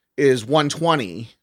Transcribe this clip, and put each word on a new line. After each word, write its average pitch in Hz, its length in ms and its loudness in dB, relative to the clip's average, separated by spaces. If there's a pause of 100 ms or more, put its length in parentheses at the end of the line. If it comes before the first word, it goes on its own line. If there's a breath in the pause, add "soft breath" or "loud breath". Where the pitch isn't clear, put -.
(180)
is 127 280 2
one 147 240 0
twenty. 127 600 -2 (140)